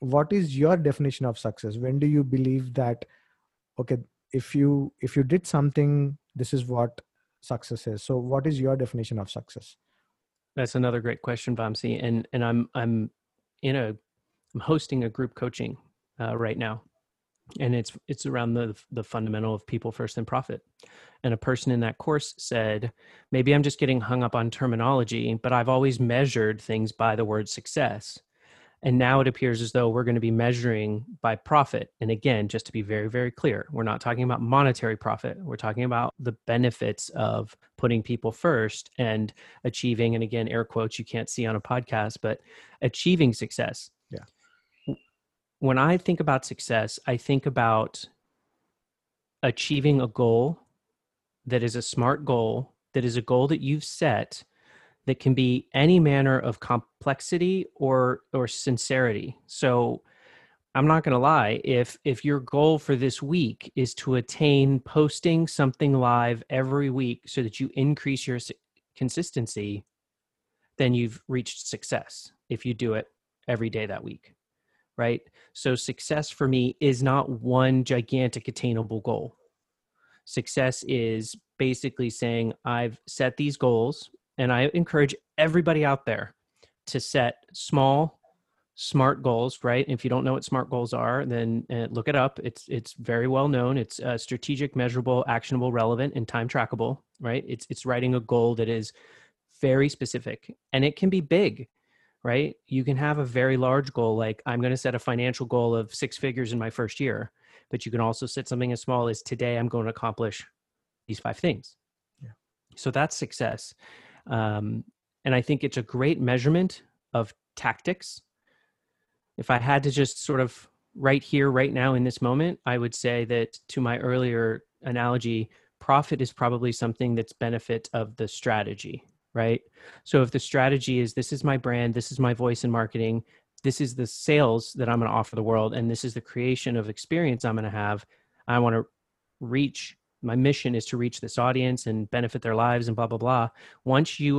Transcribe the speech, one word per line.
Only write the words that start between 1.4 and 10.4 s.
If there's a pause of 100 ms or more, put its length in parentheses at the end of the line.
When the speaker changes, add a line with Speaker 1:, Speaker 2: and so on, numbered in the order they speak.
Speaker 1:
When
do
you
believe
that, (760)
okay, (340)
if
you,
if
you
did
something, (180)
this
is
what (420)
success
is?
So
what
is
your
definition
of
success? (800)